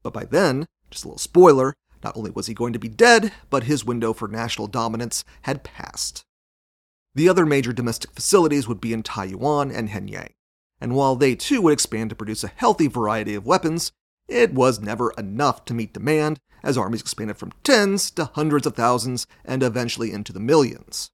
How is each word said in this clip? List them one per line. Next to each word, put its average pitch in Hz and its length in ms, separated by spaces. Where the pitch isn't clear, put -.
But - 120
by 117 100
then, 151 420
just - 140
a - 60
little - 100
spoiler, 147 560
not - 140
only 104 140
was 104 160
he 117 60
going 120 200
to 113 60
be 113 100
dead, 226 420
but 127 160
his 127 200
window 113 280
for 110 140
national 110 400
dominance 117 560
had 135 200
passed. - 600
The 160 160
other 175 160
major 139 280
domestic 120 380
facilities 147 560
would 110 140
be 117 120
in 113 100
Taiyuan 123 720
and 113 140
Henyang, 98 420
and 120 160
while 135 200
they 131 200
too 254 260
would 156 120
expand 113 360
to 107 60
produce 107 280
a - 120
healthy 196 320
variety 107 480
of 101 100
weapons, 165 460
it 240 260
was 123 260
never 110 380
enough 113 480
to 123 80
meet 113 200
demand, 151 460
as 139 140
armies 107 240
expanded - 360
from - 140
tens 202 480
to 160 220
hundreds 151 320
of 143 100
thousands 123 520
and 131 180
eventually 117 500
into 104 200
the 95 80
millions. - 760